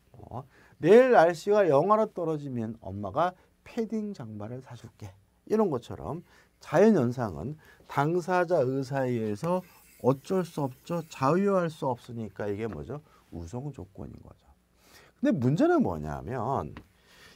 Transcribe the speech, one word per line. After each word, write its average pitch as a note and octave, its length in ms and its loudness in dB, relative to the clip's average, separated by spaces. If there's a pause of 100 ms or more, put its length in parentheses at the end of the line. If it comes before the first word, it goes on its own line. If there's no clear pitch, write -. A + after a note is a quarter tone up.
(120)
어, - 320 -14 (360)
내일 A#3 320 8
날씨가 F3+ 580 4
영하로 G#3 440 4
떨어지면 C#3+ 680 -6
엄마가 G#2 520 -4 (300)
패딩 G#3+ 520 -8
장발을 A2 480 -14
사줄게. - 500 -20 (320)
이런 G#3+ 240 0
것처럼 C3 540 -6 (360)
자연현상은 C3 1000 2 (300)
당사자 F3 680 0
의사에 C3+ 520 -2
의해서 A#2+ 520 -2 (420)
어쩔 E3+ 420 0
수 E3 160 -8
없죠. D#3 480 -6
자유할 F#3 600 0
수 D#3 180 -8
없으니까 A#2 600 -8
이게 G#2 200 -4
뭐죠? G2 340 -10 (300)
우성 A#2 400 -10
조건인 - 500 -16
거죠. - 260 -20 (720)
근데 B3+ 180 2
문제는 G#3 440 4
뭐냐면 F2 960 -4 (600)